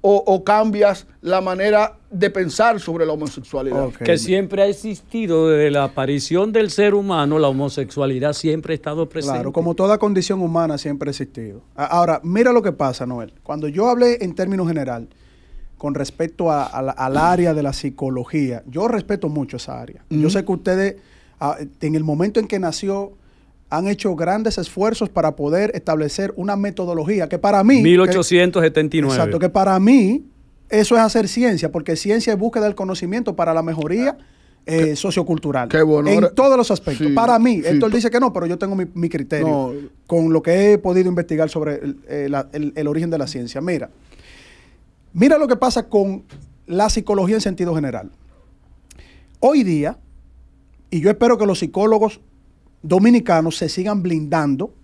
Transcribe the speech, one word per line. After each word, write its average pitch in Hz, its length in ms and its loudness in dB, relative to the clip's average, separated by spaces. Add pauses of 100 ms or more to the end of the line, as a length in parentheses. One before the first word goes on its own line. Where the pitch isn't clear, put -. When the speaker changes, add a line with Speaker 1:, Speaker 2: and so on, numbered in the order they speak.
Speaker 1:
o, 196 260 4
o 190 180 2
cambias 208 600 2 (160)
la 185 180 0
manera 202 580 0 (120)
de 202 200 0
pensar 202 500 0
sobre 165 240 -4
la 156 80 -2
homosexualidad. 139 760 -6
Speaker 2:
Ok. 123 120 -10
Speaker 3:
Que 165 180 0
siempre 190 460 -2
ha 196 40 4
existido, 202 840 -2
desde 151 220 4
la 143 140 0
aparición 143 680 -2
del 214 180 0
ser 208 240 2
humano, 165 440 0
la 147 100 4
homosexualidad 135 840 -2
siempre 156 400 -4
ha 156 40 -4
estado 156 320 -6
presente. 139 300 -6
Speaker 2:
Claro, - 140 -6
como 165 220 -2
toda 202 240 2
condición 190 420 0
humana 165 380 -2
siempre 143 300 -6
ha 139 40 -6
existido. 113 500 -12 (120)
A-, 147 120 -6
ahora, 170 360 2
mira 220 300 2
lo 240 100 4
que 190 100 -2
pasa, 131 340 -4
Noel. 120 260 -10 (100)
Cuando 151 260 -8
yo 190 220 0
hablé 240 340 2
en 170 100 -6
términos 185 340 -2
general 127 400 -6 (680)
con 143 180 -6
respecto 160 560 -4
a, 143 140 0
a - 180 -8
la, 135 100 -4
al 135 240 -4
área 170 380 2
de 151 80 -2
la 139 100 -2
psicología, 131 920 -6
yo 165 220 -4
respeto 202 400 -4
mucho 147 300 -6
esa 127 220 -12
área. - 300 -20
Yo 151 100 0
Speaker 1:
Ujú. 156 100 4
Speaker 2:
sé 196 140 -2
que 196 80 -4
ustedes, 190 440 -2 (440)
ah, 147 160 -4 (240)
en 156 140 -2
el 156 100 0
momento 175 360 0
en 214 60 -4
que 202 120 -4
nació, 196 540 -6 (580)
han 165 160 -2
hecho 196 300 -2
grandes 196 400 -2
esfuerzos 196 540 -4
para 156 260 0
poder 170 380 0
establecer 160 600 -4
una 202 200 -4
metodología 180 720 -4
que 170 100 -4
para 202 240 2
mí, 254 140 6
que 233 60 6
Speaker 3:
Mil 175 180 8
ochocientos 180 640 4
setenta 156 340 2
y 156 60 2
nueve. 135 120 0
Speaker 2:
Exacto, 113 240 0
que 175 120 2
para 190 280 4
mí 226 460 6 (460)
eso 214 260 4
es 226 60 6
hacer 220 260 2
ciencia, 190 420 0
porque 165 240 -4
ciencia 214 380 0
es 202 60 0
búsqueda 226 260 -2
del 208 100 0
conocimiento 190 640 -6
para 165 160 0
la 165 100 0
mejoría, 165 540 -2 (480)
eh, 160 220 -2
Speaker 1:
Qué 151 100 -2
Speaker 2:
sociocultural, 151 720 -4
Speaker 1:
qué 156 140 4
bueno, 151 260 4
Speaker 2:
en 202 60 4
Speaker 1:
ahora 208 160 4
Speaker 2:
todos 262 260 4
los 233 140 2
aspectos. 151 380 -2
Speaker 1:
sí, 143 40 2
Speaker 2:
Para 226 260 4
mí, 233 220 4
Speaker 1:
sí, 143 60 -4
Speaker 2:
Héctor 165 240 4
Speaker 1:
to- 220 60 0
Speaker 2:
dice 233 140 0
que 240 80 0
no, 254 140 2
pero 170 140 -4
yo 175 100 -2
tengo 196 180 -4
mi, 185 200 -2
mi 170 160 -4
criterio 156 360 -4
Speaker 1:
No. 139 260 0 (340)
Speaker 2:
con 165 260 2
lo 160 100 2
que 190 300 4
he 202 60 6
podido 185 320 2
investigar 165 400 -2
sobre 151 240 -4
el, 139 240 -8 (100)
eh, 147 220 -6
la, 139 220 -4
el, 151 220 -6
el 151 140 -4
origen 160 220 -2
de 165 80 -2
la 135 80 -4
ciencia. 123 340 -10
Mira, 160 300 -6 (1200)
mira 269 240 4
lo 294 100 2
que 240 100 2
pasa 247 320 -2
con 196 340 0 (440)
la 196 220 0
psicología 202 480 0
en 214 60 -2
sentido 175 320 -4
general. 120 360 -6 (1300)
Hoy 277 220 4
día, 165 360 -2 (920)
y 170 100 -2
yo 180 100 4
espero 233 260 4
que 208 80 0
los 196 140 0
psicólogos 208 600 0 (640)
dominicanos 180 720 4
se 165 120 -2
sigan 185 360 -2
blindando 156 680 -2 (120)